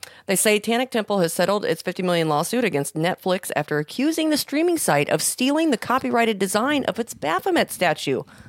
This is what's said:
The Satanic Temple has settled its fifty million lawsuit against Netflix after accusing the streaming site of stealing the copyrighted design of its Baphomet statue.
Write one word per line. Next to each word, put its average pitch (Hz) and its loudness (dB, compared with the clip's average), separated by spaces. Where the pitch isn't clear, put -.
The 190 2
Satanic 220 2
Temple 208 0
has 170 2
settled 196 0
its - -2
fifty 185 -6
million 170 2
lawsuit 170 0
against 143 -2
Netflix 185 -2
after 151 -2
accusing 311 -2
the 302 2
streaming 330 0
site 147 2
of 156 0
stealing 294 0
the 220 2
copyrighted 240 0
design 220 0
of - -2
its - -8
Baphomet 339 0
statue. 151 0